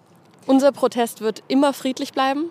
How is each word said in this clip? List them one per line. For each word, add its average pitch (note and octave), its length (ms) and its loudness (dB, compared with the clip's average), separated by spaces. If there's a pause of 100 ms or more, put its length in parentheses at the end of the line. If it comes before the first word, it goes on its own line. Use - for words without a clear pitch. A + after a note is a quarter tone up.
(460)
Unser C4+ 240 4
Protest A#3+ 500 -2
wird G#3+ 260 -6
immer C#4 260 2
friedlich C4+ 380 -6
bleiben. C#4 400 -2